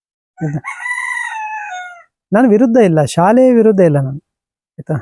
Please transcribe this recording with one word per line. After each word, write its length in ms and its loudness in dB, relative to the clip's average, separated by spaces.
ಆಯ್ತಾ? 160 -6
ನಾನು 160 2
ವಿರುದ್ಧ 280 2
ಇಲ್ಲ, 280 2
ಶಾಲೆಯ 480 2
ವಿರುದ್ಧ 280 4
ಇಲ್ಲ 200 4
ನಾನು, 180 -6
ಆಯ್ತಾ? 240 -8